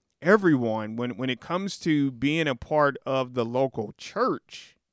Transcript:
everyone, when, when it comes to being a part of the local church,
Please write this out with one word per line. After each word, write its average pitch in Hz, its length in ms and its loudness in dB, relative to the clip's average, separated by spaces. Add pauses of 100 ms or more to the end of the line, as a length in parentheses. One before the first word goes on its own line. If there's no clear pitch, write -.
(200)
everyone, 123 760 4
when, 120 220 -6
when 127 120 -4
it 123 120 -4
comes 185 380 -4
to 143 320 2
being 147 360 0
a 131 80 -2
part 143 400 0 (100)
of 131 280 -2
the 123 120 0
local 120 520 -2
church, - 800 -4 (160)